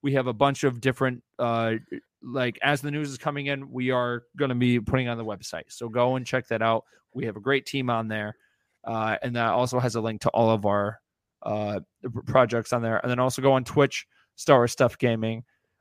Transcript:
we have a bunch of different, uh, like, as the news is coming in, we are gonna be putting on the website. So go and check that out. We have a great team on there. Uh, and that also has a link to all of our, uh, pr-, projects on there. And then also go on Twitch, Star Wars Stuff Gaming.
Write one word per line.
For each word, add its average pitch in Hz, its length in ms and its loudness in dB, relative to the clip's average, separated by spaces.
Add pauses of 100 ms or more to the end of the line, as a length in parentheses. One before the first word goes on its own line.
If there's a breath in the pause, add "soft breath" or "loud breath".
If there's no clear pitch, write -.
we 139 120 0
have 131 120 2
a 123 60 -2
bunch 135 320 2
of 123 160 0
different, 127 420 0 (160)
uh, 117 360 0 (480)
like, 123 400 -4
as 143 180 2
the 143 100 -6
news 147 200 -4
is 131 80 -12
coming 143 280 -4
in, 139 240 -6
we 127 200 -2
are 120 340 -2 (120)
gonna 131 180 0
be 123 260 4
putting 123 280 -4
on 117 100 -6
the 117 60 -8
website. 95 440 -10
So - 200 -10
go 123 280 2
and 127 100 -6
check 123 220 -4
that 110 140 -2
out. 113 220 2 (280 soft breath)
We 123 140 -6
have 104 100 -6
a 107 40 -14
great 135 260 0
team 135 240 -4
on 113 180 -2
there. 107 280 -6 (460)
Uh, 110 400 -2
and 123 140 -6
that 117 140 0
also 123 280 2
has 120 160 0
a 117 60 0
link 110 220 -4
to - 80 2
all 113 200 4
of 107 160 2
our, 101 340 0 (420)
uh, 104 380 -4 (220)
pr-, 110 200 -10
projects 117 500 2
on 120 100 -2
there. 113 160 0
And 123 120 -4
then 123 80 0
also 127 240 0
go 135 100 6
on 131 120 2
Twitch, - 420 2 (300)
Star 139 220 6
Wars 120 140 4
Stuff - 260 2
Gaming. 113 460 0 (360)